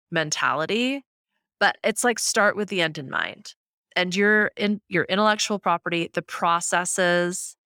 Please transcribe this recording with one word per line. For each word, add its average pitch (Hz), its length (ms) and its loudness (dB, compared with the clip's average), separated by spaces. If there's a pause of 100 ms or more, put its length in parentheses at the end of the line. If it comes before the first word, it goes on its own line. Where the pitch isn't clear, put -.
(100)
mentality, 165 920 -2 (560)
but 202 240 2
it's 220 200 0
like, 240 140 2
start - 380 2
with 202 120 -4
the 196 120 -2
end 160 180 0
in 135 100 -10
mind. 82 460 -8 (420)
And 180 180 0
your 208 420 4
in-, 208 320 0
your 175 160 0
intellectual 214 560 0
property, 170 520 -2
the 170 100 -4
processes, 175 1400 0